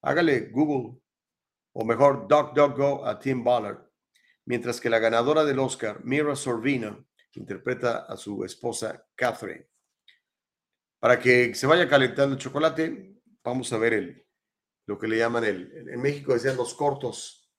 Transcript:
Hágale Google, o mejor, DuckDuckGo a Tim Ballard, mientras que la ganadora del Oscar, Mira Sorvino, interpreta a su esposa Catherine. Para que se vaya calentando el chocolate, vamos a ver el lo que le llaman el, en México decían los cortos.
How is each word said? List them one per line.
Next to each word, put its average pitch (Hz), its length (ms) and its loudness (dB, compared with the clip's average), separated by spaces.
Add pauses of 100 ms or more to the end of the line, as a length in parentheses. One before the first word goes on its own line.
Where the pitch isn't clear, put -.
Hágale 143 500 2
Google, 135 480 -2 (720)
o 110 140 -6
mejor, 117 420 4
DuckDuckGo 139 760 2
a 107 120 -4
Tim 127 280 -2
Ballard, 113 340 0 (640)
mientras 120 380 -4
que 120 80 -2
la 113 100 4
ganadora 120 460 4
del 135 140 0
Oscar, 117 440 -4
Mira 147 320 0
Sorvino, 117 720 -4 (280)
interpreta 117 640 -4
a - 180 -14
su 98 260 -8
esposa 110 580 -8 (140)
Catherine. 113 500 -4 (1300)
Para 123 180 4
que 123 380 4
se 135 120 -2
vaya 165 200 4
calentando 135 480 4
el 135 60 -10
chocolate, 160 760 -4 (260)
vamos 123 300 -6
a 117 60 -2
ver 113 160 2
el 90 340 -4 (600)
lo 101 100 -6
que 110 100 -6
le 110 100 0
llaman 117 260 0
el, 92 460 -6
en 123 120 -8
México 143 320 -2
decían 127 220 0
los 123 180 -4
cortos. - 840 -6